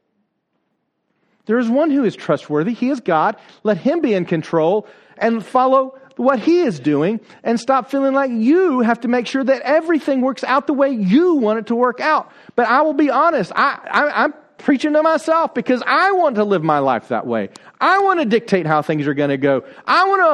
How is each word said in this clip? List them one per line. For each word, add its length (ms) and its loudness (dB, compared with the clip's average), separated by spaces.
There 140 0
is 100 -2
one 220 0
who 120 0
is 120 -2
trustworthy. 580 -4
He 160 -4
is 100 -4
God. 360 0
Let 160 -2
him 240 -2
be 140 0
in 100 -2
control 640 -2
and 260 -2
follow 540 0
what 220 0
he 220 2
is 180 -2
doing, 400 0
and 160 -2
stop 320 -2
feeling 220 0
like 180 0
you 480 2
have 220 0
to 80 -4
make 180 -2
sure 160 -2
that 200 0
everything 580 0
works 240 -4
out 200 0
the 80 -2
way 160 2
you 460 2
want 240 0
it 80 -8
to 80 -2
work 240 0
out. 320 -2
But 120 2
I 160 4
will 100 0
be 160 2
honest, 440 0
I, 260 0
I, 320 0
I'm 100 -2
preaching 360 0
to 100 2
myself 500 0
because 320 -2
I 280 0
want 220 0
to 100 0
live 180 0
my 160 2
life 300 -2
that 180 -4
way. 220 -4
I 180 2
want 220 0
to 40 -2
dictate 400 0
how 160 2
things 260 -2
are 60 -2
gonna 220 -2
go. 300 0
I 220 2
want 140 2
to 120 4